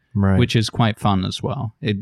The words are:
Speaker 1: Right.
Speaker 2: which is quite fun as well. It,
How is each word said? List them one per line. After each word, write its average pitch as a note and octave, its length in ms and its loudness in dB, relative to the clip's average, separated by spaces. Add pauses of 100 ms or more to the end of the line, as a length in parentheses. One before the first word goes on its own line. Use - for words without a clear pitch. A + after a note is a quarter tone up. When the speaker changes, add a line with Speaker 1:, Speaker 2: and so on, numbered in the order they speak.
(140)
Speaker 1:
Right. G2 240 4
Speaker 2:
which A#2+ 180 2
is A2 140 0
quite A2+ 280 0
fun G2 280 0
as - 160 -8
well. A2 400 -6
It, G#2+ 180 -2